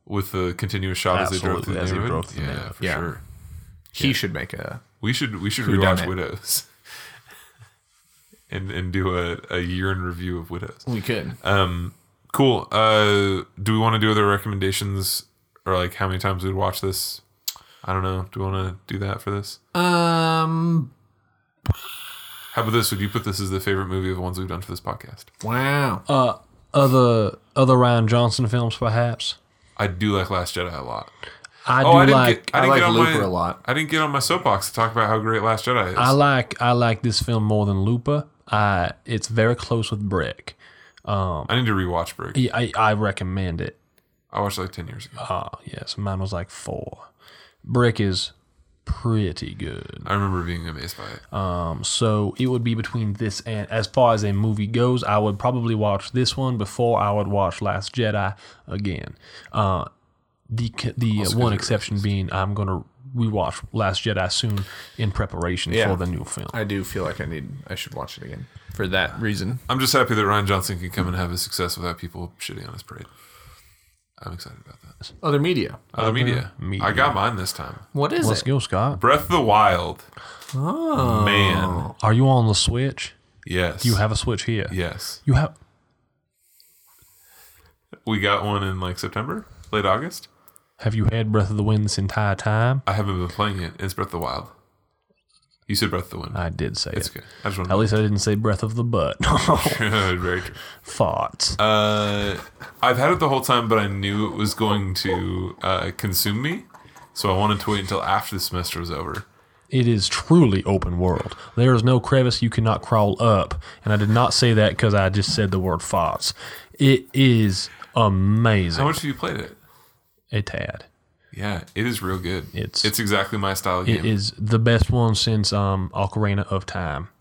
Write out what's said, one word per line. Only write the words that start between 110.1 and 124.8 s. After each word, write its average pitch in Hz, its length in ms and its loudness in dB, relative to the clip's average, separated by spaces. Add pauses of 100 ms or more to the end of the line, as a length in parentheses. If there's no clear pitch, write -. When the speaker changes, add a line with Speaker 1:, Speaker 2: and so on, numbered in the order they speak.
Speaker 2:
open 87 340 0
world. 90 380 0 (200)
There 127 180 6
is 113 100 4
no 123 160 4
crevice 123 400 2
you 117 80 4
cannot 110 320 2
crawl 104 420 2
up, 107 380 4 (240)
and 107 80 2
I 104 40 4
did 104 120 2
not 120 240 4
say 120 220 6
that 107 240 4
'cause 107 160 4
I 95 160 4
just 98 240 0
said 104 160 2
the 95 80 0
word 90 220 0
farts. - 520 -2 (460)
It 135 340 6
is 113 560 4 (260)
amazing. 101 840 4
Speaker 1:
How 139 80 2
much 165 80 0
have - 80 -6
you 143 80 -2
played - 240 -6
it? - 180 -10 (800)
Speaker 2:
A 107 80 0
tad. - 460 -8 (460)
Speaker 1:
Yeah, 98 320 -6 (100)
it 107 120 -2
is 117 160 -4
real 92 160 -2
good. 90 360 -6
Speaker 2:
It's - 300 -4
Speaker 1:
It's 107 140 0
exactly 101 400 0
my 98 160 -2
style 92 260 -2
of 95 80 -2
Speaker 2:
it 107 140 2
Speaker 1:
game. - 40 0
Speaker 2:
is 104 320 0
the 110 200 2
best 113 320 4